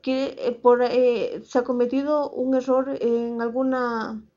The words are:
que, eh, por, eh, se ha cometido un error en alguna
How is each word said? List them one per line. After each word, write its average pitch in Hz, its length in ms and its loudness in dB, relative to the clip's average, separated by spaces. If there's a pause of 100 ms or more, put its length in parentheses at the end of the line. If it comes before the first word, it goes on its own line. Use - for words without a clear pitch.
que, 262 380 -2
eh, - 120 -2
por, 240 300 4
eh, 247 640 2
se - 140 0
ha 247 40 0
cometido 269 680 0
un 262 240 0
error 262 460 0
en 233 400 -2
alguna 233 800 -2 (160)